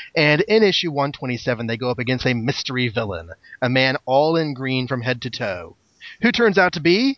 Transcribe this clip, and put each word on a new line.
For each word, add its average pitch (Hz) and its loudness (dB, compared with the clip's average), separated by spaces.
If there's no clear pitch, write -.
and 151 4
in 220 4
issue 180 2
one 139 -2
twenty-seven 120 -4
they 113 -4
go 123 -4
up 120 -4
against 127 -2
a 127 2
mystery 123 -2
villain, 98 -6
a 123 0
man 131 2
all 151 2
in 156 -2
green 131 -4
from 127 -4
head 120 -4
to 127 -6
toe, 92 -8
who 233 4
turns 220 4
out 180 4
to 175 -6
be 202 2